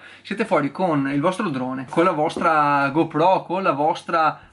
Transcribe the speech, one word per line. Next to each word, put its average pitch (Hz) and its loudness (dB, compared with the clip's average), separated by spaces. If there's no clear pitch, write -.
siete 214 -6
fuori 151 0
con 151 0
il 143 -2
vostro 185 -2
drone, 131 -6
con 165 2
la 185 4
vostra 151 2
GoPro, 160 2
con 185 -4
la 175 2
vostra, 156 -2